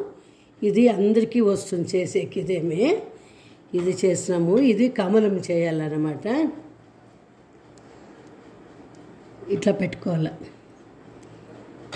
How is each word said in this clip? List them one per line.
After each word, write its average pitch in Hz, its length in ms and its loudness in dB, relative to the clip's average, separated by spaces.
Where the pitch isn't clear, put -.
ఇది 208 260 4
అందరికీ 220 520 2
వస్తుంది 190 480 0
చేసేకి 180 520 -2
ఇదేమే. 170 440 -2
ఇది 175 200 0
చేసినాము. 175 540 0
ఇది 247 300 4
కమలం 208 480 2
చేయాలన్నమాట. 156 920 -2
ఇట్లా 202 240 2
పెట్టుకోవాల. 175 580 -2